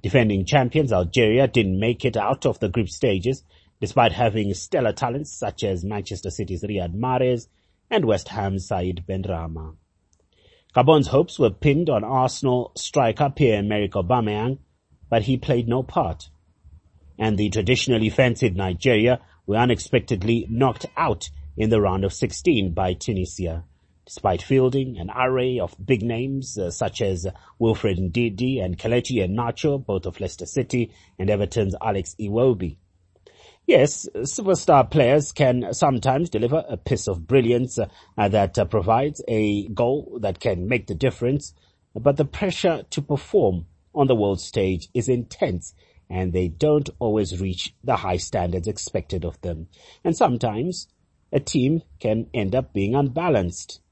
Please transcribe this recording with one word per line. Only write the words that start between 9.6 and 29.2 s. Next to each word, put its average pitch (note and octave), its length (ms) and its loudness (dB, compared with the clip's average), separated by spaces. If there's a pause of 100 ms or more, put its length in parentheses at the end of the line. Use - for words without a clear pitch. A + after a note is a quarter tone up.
Gabon's C#3 320 6
hopes D#3 300 2
were A#2+ 140 4
pinned D#3 380 2
on A2 140 2
Arsenal B2+ 720 0
striker C3+ 600 0
Pierre-Emerick G#2 560 2
Aubameyang, A2 680 0 (500)
but A#2 160 2
he C3 140 0
played A#2+ 300 0
no B2 160 0
part. G#2 460 -4 (920)
And G#2+ 180 2
the G#2 120 2
traditionally A2 600 2
fancied A#2 460 2
Nigeria G#2+ 680 2 (240)
were G#2 120 0
unexpectedly A#2 920 0
knocked A#2+ 380 0 (100)
out - 320 -2 (280)
in A2 120 0
the A2 120 4
round F#2+ 240 2
of F#2+ 80 -2
sixteen G#2 600 0
by F#2 200 0
Tunisia, F2+ 720 -6 (420)
despite G#2 340 -2
fielding C3 560 0
an E2+ 180 -8
array B2+ 440 0
of E2+ 160 -4 (100)
big A#2+ 160 2
names, B2+ 560 -4
uh, F2+ 140 -4
such G#2+ 320 -4
as F#2+ 240 -2 (320)
Wilfred G#2+ 400 2
Ndidi A#2 600 -2
and F#2 160 -4
Kelechi B2 420 -2
Iheanacho, A#2 680 -2